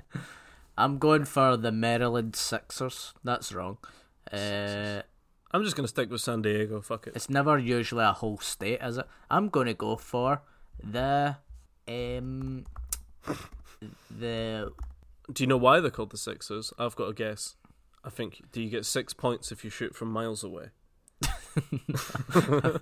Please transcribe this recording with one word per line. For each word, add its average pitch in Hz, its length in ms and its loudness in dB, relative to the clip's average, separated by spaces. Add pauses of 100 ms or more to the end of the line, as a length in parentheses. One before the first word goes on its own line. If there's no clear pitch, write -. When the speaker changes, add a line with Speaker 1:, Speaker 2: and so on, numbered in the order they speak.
(760)
Speaker 1:
I'm 135 220 4
going 151 260 6
for 131 320 6
the 113 160 0
Maryland 117 640 2
Sixers. - 760 -4 (120)
That's 120 280 -2
wrong. 92 260 -6 (540)
Uh, 101 720 -4 (520)
Speaker 2:
I'm 202 100 2
just 196 120 -2
gonna 131 120 0
stick 117 220 -2
with 117 120 -4
San 117 200 0
Diego. 107 380 0
Fuck 113 280 -8
it. - 80 -10
Speaker 1:
it's - 120 -8
never 143 300 6
usually 120 460 2
a 101 80 8
whole 107 260 -4
state, - 440 -4
is 123 140 -4
it? 131 100 -6 (240)
I'm 196 200 4
gonna 123 240 4
go 110 220 0
for 131 440 0 (420)
the, 139 540 0 (500)
um, 127 760 -6 (1500)
the 113 640 -4 (580)
Speaker 2:
Do 135 120 -4
you 127 40 4
know 131 120 6
why 131 220 10
they're 143 100 2
called 107 200 -6
the 110 60 -14
Sixers? - 640 -8
I've 117 180 -4
got 104 120 -4
a 110 60 -4
guess. 107 420 -6 (480)
I - 60 -14
think, - 300 -8 (100)
do 117 120 -4
you 110 80 -4
get 107 160 -2
six - 260 -2
points 120 400 -2
if - 100 -12
you 107 80 -10
shoot - 240 -6
from 113 160 -6
miles 110 320 -4
away? 87 280 -10 (520)
Speaker 1:
<laughs> - 0 - (1120)
I 151 480 4